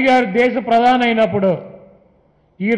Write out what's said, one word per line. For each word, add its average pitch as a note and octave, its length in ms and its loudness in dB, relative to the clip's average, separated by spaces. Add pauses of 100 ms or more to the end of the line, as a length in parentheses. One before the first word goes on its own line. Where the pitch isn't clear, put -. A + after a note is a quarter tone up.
గారు B3+ 200 2 (120)
దేశ A#3+ 160 0 (140)
ప్రధాని A#3+ 400 2
అయినప్పుడు G3+ 420 0 (1200)
ఈ - 100 0